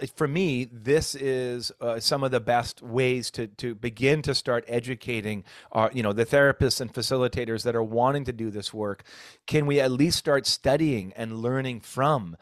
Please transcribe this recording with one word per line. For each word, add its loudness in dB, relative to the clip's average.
for 0
me, 0
this 0
is, -4
uh, -2
some 0
of 0
the 2
best 0
ways 0
to, -6
to -8
begin 2
to -2
start -2
educating -4
our, 2
you -2
know, 2
the 2
therapists 4
and -6
facilitators -2
that 0
are 2
wanting 2
to -6
do -6
this -8
work. -6
Can 2
we 4
at 4
least 2
start 0
studying 0
and -8
learning -2
from -2